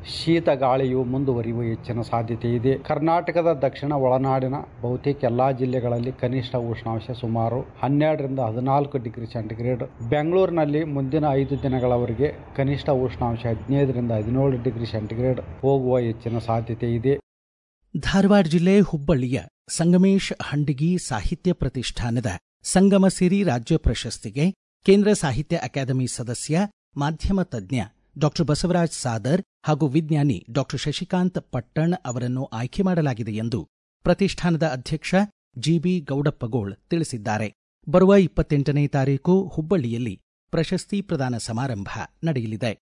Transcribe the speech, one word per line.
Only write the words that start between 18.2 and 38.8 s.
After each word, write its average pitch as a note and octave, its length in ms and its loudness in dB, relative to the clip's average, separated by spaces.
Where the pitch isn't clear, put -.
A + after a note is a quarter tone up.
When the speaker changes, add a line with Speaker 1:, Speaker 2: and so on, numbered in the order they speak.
Speaker 2:
ಜಿಲ್ಲೆ F3 340 4
ಹುಬ್ಬಳ್ಳಿಯ C#3 640 0
ಸಂಗಮೇಶ್ F#3 720 2
ಹಂಡಗಿ D3 560 -2
ಸಾಹಿತ್ಯ D#3+ 560 -2
ಪ್ರತಿಷ್ಠಾನದ A#2+ 720 -4
ಸಂಗಮ F#3+ 440 6
ಸಿರಿ F#3 360 2
ರಾಜ್ಯ B2+ 340 0
ಪ್ರಶಸ್ತಿಗೆ B2 720 -2
ಕೇಂದ್ರ G3+ 280 6
ಸಾಹಿತ್ಯ D3 420 -2
ಅಕಾಡೆಮಿ C3 520 -2
ಸದಸ್ಯ, C#3+ 600 -4
ಮಾಧ್ಯಮ D#3+ 440 0
ತಜ್ಞ A#2 340 -6
ಡಾಕ್ಟರ್ D3+ 280 0
ಬಸವರಾಜ್ E3+ 460 0
ಸಾದರ್ B2 500 -2
ಹಾಗೂ D3+ 220 2
ವಿಜ್ಞಾನಿ C#3+ 640 0
ಡಾಕ್ಟರ್ C3+ 280 -4
ಶಶಿಕಾಂತ್ F3+ 720 -2
ಪಟ್ಟಣ್ D#3 420 -2
ಅವರನ್ನು B2 400 -4
ಆಯ್ಕೆ B2+ 380 -4
ಮಾಡಲಾಗಿದೆ C#3 480 0
ಎಂದು A2 360 -4
ಪ್ರತಿಷ್ಠಾನದ F3 640 0
ಅಧ್ಯಕ್ಷ D3 480 -4
ಜಿ D#3 220 2
ಬಿ F3+ 200 0
ಗೌಡಪ್ಪಗೋಳ್ C3+ 720 -4
ತಿಳಿಸಿದ್ದಾರೆ. G#2+ 640 -4
ಬರುವ F#3 260 6
ಇಪ್ಪತ್ತೆಂಟನೇ D3 720 2